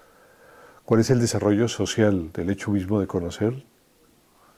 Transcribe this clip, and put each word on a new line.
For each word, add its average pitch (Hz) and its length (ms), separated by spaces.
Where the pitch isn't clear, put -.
¿Cuál 113 160
es 113 100
el 123 100
desarrollo 104 480
social 98 680
del 85 160
hecho 101 220
mismo 101 280
de 92 80
conocer? 104 560